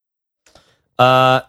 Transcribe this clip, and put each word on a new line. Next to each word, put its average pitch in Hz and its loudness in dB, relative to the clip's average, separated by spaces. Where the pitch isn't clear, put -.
Uh, 127 0